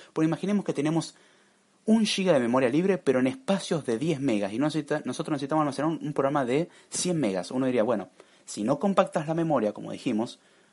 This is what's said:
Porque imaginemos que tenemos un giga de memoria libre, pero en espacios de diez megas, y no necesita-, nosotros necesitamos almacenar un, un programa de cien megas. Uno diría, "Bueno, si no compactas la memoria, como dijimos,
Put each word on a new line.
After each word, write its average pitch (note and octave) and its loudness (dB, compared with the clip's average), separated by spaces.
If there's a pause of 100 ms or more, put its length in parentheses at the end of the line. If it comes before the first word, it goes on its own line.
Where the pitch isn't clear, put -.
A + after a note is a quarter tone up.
(120)
Porque D#3+ 0
imaginemos F#3+ -2
que D#3+ -2
tenemos D#3 -2 (760)
un A3 6
giga F#3 2
de C#3 6
memoria A#2+ 2
libre, F3+ 2
pero B2+ 2
en B2+ 2
espacios E3+ -2
de A2+ -2
diez D3 -2
megas, G#2 0
y A2+ -6
no D3 2
necesita-, D3+ -2
nosotros D#3 -4
necesitamos D3 0
almacenar D3 -2
un, D3+ -4
un D3+ -4
programa C#3 2
de C3+ 0 (220)
cien F3+ -2
megas. F#2+ -2
Uno C3 -2
diría, B2 2
"Bueno, G#2 -2 (340)
si - -8
no C#3 0
compactas F#3+ 0
la D#3+ -2
memoria, E3 0
como G#2+ -10
dijimos, A#2 -4 (340)